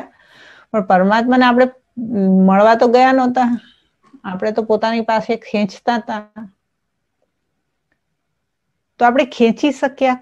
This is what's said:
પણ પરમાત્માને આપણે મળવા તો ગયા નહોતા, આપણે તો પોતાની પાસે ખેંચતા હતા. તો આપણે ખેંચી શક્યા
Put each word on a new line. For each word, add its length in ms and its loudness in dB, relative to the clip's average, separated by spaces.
પણ 120 -2
પરમાત્માને 640 2
આપણે 200 4
મળવા 280 4
તો 140 2
ગયા 240 4
નહોતા, 480 0
આપણે 280 -6
તો 100 -4
પોતાની 380 -2
પાસે 360 -2
ખેંચતા 600 -4
હતા. 540 -12
તો 60 0
આપણે 200 2
ખેંચી 480 -2
શક્યા 500 -4